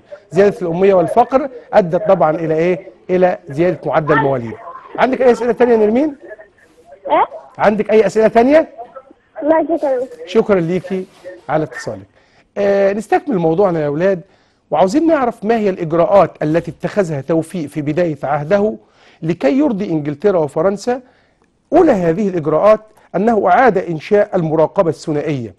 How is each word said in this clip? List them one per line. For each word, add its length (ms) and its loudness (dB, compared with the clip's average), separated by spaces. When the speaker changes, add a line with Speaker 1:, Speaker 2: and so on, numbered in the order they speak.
Speaker 1:
زيادة 320 2
الأمية 320 2
والفقر 540 2
أدت 360 2
طبعًا 220 4
إلى 240 -2
إيه؟ 360 -2
إلى 280 2
زيادة 380 -2
معدل 280 0
المواليد. 400 -2
عندك 240 0
أي 100 6
أسئلة 200 -2
تانية 200 2
يا 60 4
نرمين؟ 380 0
Speaker 2:
إيه؟ 140 2
Speaker 1:
عندك 320 0
أي 160 4
أسئلة 220 2
تانية؟ 400 4
Speaker 2:
لا، 240 2
شكرًا. 220 -2
Speaker 1:
شكرًا 340 0
ليكي 460 -4
على 160 -2
اتصالك. 420 -12
آه، 340 2
نستكمل 460 -4
موضوعنا 420 0
يا 60 -2
أولاد، 340 -2
وعاوزين 360 2
نعرف 380 -2
ما 120 0
هي 140 -2
الإجراءات 600 2
التي 280 -2
اتخذها 500 -4
توفيق 480 -4
في 140 -8
بداية 400 -2
عهده 540 -2
لكي 360 0
يرضي 320 0
إنجلترا 480 -2
وفرنسا. 600 -2
أولى 200 4
هذه 360 0
الإجراءات 520 2
أنه 320 0
أعاد 300 4
إنشاء 580 -2
المراقبة 540 0
الثنائية. 680 -6